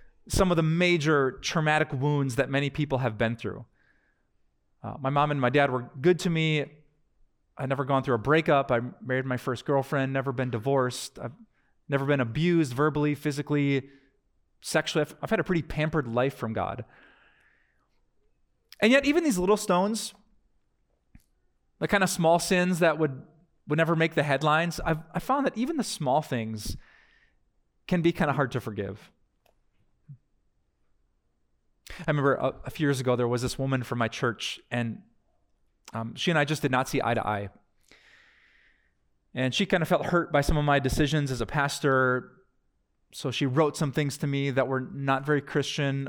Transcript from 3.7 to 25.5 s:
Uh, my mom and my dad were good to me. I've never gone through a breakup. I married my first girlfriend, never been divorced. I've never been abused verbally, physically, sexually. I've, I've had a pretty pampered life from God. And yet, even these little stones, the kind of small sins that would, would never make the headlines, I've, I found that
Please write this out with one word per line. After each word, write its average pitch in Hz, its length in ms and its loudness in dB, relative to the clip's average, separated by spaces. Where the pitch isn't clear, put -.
Uh, 107 160 -10
my 135 100 -2
mom 143 220 2
and 143 100 0
my 123 80 4
dad 139 220 4
were 123 180 -4
good 165 200 4
to 185 100 -2
me. 156 360 0
I've 135 120 -4
never 135 160 -2
gone 135 180 0
through 131 120 0
a 110 40 2
breakup. 143 520 2
I 117 100 2
married 131 220 -2
my 127 120 -4
first 120 280 -6
girlfriend, 135 480 0
never 135 180 -2
been 123 180 -4
divorced. 123 680 -2
I've 127 140 -10
never 139 160 0
been 143 160 2
abused 151 520 2
verbally, 147 420 2
physically, 143 760 0
sexually. - 400 -2
I've, - 220 -4
I've 143 60 -6
had 220 100 2
a 160 40 0
pretty 175 200 0
pampered 151 440 -2
life 120 280 0
from 113 180 -6
God. 107 320 -6
And 220 120 6
yet, 269 140 4
even 302 180 4
these 254 140 2
little 202 200 4
stones, 202 560 0
the 160 80 -2
kind 196 160 2
of 175 60 2
small 170 300 4
sins 180 400 2
that 160 180 4
would, 147 240 0
would 151 100 0
never 165 180 4
make 160 200 2
the 147 80 4
headlines, 151 600 2
I've, 165 160 0
I 185 60 -2
found 277 260 0
that - 120 -2